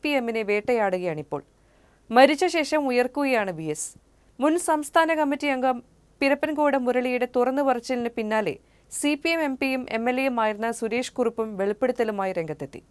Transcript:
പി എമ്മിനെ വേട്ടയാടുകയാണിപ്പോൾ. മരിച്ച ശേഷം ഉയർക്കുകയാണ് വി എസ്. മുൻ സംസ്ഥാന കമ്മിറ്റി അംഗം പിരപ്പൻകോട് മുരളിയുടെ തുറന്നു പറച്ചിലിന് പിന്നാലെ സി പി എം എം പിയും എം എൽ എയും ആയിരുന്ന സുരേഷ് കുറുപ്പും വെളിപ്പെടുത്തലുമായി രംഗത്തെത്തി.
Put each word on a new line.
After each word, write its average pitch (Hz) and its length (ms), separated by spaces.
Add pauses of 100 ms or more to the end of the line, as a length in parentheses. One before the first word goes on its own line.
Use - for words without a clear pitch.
പി 302 60
എമ്മിനെ 233 340
വേട്ടയാടുകയാണിപ്പോൾ. 190 1000 (680)
മരിച്ച 269 360
ശേഷം 302 420
ഉയർക്കുകയാണ് 247 640
വി 160 120
എസ്. 156 320 (460)
മുൻ 311 180
സംസ്ഥാന 320 560
കമ്മിറ്റി 294 320
അംഗം 254 360 (380)
പിരപ്പൻകോട് 285 560
മുരളിയുടെ 247 600
തുറന്നു 262 260
പറച്ചിലിന് 240 460
പിന്നാലെ 220 480 (360)
സി 294 220
പി 302 160
എം 330 100
എം 269 180
പിയും 262 320
എം 226 200
എൽ 254 100
എയും 254 200
ആയിരുന്ന 220 320
സുരേഷ് 233 400
കുറുപ്പും 226 440
വെളിപ്പെടുത്തലുമായി 208 760
രംഗത്തെത്തി. 151 580